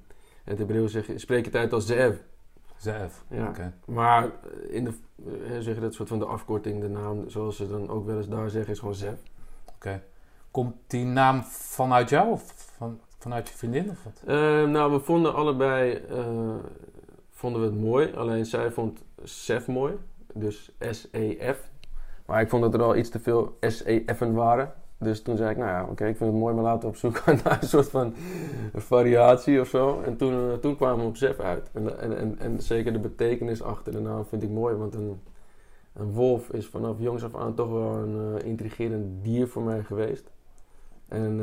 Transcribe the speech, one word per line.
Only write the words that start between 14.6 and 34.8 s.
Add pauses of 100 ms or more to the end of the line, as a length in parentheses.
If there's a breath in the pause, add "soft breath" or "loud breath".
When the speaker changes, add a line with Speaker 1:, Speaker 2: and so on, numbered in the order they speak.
Speaker 1:
nou,
we
vonden
allebei,
eh, (760)
vonden
we
het
mooi.
Alleen
zij
vond (180)
SEF
mooi, (400)
dus (180)
S
E
F. (560 soft breath)
Maar
ik
vond
dat
er
al
iets
te
veel
S
E (140)
F'en
waren. (260)
Dus
toen
zei
ik,
"Nou
ja,
oké,
ik
vind
het
mooi,
maar
laten
we
op
zoek
gaan
<laughs>
naar
een
soort
van (600 loud breath)
variatie
of
zo."
En
toen,
eh,
toen
kwamen
we
op
SEF
uit.
En,
en,
en,
en
zeker
de
betekenis
achter
de
naam
vind
ik
mooi.
Want